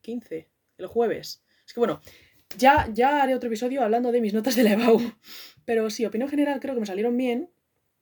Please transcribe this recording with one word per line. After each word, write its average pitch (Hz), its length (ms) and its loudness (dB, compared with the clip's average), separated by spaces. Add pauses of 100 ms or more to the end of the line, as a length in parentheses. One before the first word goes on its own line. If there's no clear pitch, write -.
quince, 226 480 -12 (280)
el 180 100 -12
jueves. - 560 -2 (220)
Es - 80 -20
que, 240 60 -8
bueno, 208 220 0 (560)
ya, 254 360 4
ya 277 280 2
haré 262 140 2
otro 240 120 -6
episodio 247 360 -4
hablando 233 280 0
de 240 100 2
mis 208 120 -2
notas 220 220 0
de 247 80 4
la 208 100 6
ebau. 226 260 4 (640)
Pero 220 240 0
sí, 214 160 -4
opinión 226 240 -4
general, 285 300 0
creo 277 140 -8
que 247 80 -2
me 214 40 -2
salieron 214 320 -2
bien. 254 320 -2 (520)